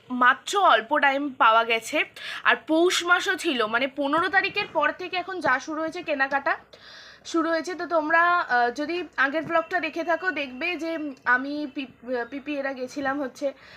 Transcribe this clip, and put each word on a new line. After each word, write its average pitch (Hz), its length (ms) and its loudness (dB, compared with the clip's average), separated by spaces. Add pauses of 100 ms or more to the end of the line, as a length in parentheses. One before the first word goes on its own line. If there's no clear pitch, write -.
(100)
মাত্র 254 500 2
অল্প 285 380 4
টাইম 277 360 2
পাওয়া 226 300 6
গেছে। 233 400 0 (400)
আর 240 120 6 (100)
পৌষ 339 380 4
মাসও 359 320 2
ছিল, 262 300 0
মানে 233 200 0
পনেরো 285 420 0
তারিখের 392 440 0
পর 294 200 2
থেকে 359 240 -10
এখন 359 240 -6
যা 269 200 2
শুরু 311 200 -8
হয়েছে 320 220 -6
কেনাকাটা 277 540 -2 (680)
শুরু 330 260 0
হয়েছে। 330 240 -2
তো 330 120 -6
তোমরা, 330 360 2 (160)
আহ, 240 320 2
যদি 294 320 -4 (140)
আগের 277 260 0
ব্লগটা 330 380 -2
দেখে 320 240 -4
থাকো 339 260 -2
দেখবে 285 460 -4
যে 330 220 -6 (260)
আমি 277 500 0
পিপ-, 254 420 -8
আহ, 240 140 -4
পিপি 277 300 -8
এরা 269 120 -4
গেছিলাম 269 480 -6
হচ্ছে 269 320 -6 (240)